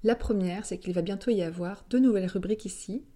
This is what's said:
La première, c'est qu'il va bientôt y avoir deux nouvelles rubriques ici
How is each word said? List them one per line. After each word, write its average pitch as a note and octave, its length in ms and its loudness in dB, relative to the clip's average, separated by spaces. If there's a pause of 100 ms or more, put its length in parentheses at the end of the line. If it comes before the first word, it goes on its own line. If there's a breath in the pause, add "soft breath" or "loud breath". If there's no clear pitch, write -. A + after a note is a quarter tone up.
La A3+ 120 6
première, G3 500 0
c'est F3+ 140 -6
qu'il F3+ 140 -4
va F3 80 0
bientôt G3 300 -2
y G3+ 100 4
avoir F3 480 -4
deux B3 100 2
nouvelles G#3 280 6
rubriques F#3+ 380 -2
ici A3+ 380 -10 (120)